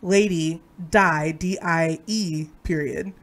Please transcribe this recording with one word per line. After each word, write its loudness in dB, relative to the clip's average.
Lady 2
Di, 4
D -4
I 0
E, -4
period. -4